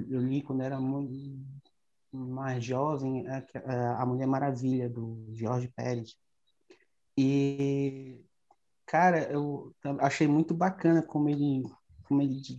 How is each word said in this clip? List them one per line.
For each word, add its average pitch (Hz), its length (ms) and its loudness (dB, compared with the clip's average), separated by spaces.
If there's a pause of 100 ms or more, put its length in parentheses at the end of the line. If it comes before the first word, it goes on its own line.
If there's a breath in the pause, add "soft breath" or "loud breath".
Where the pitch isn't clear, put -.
eu 131 120 -2
li 131 200 0
quando 135 220 -4
era 135 160 -4
mu-, 135 320 -4 (1000)
mais 127 520 -6
jovem, 131 640 -2
a, 131 180 -6 (220)
a, 123 360 0
a 127 40 0
Mulher 127 200 0
Maravilha, 131 600 0
do 113 440 -8
Jorge 117 340 -2
Pérez. 120 500 -6 (1000 soft breath)
E, 139 1080 2 (600)
cara, 165 460 6
eu 147 500 -4
tam-, 139 180 -4
achei 139 280 4
muito 160 260 4
bacana 170 480 4
como 147 260 0
ele, 143 360 2 (400)
como 143 180 4
ele, 135 180 0 (180)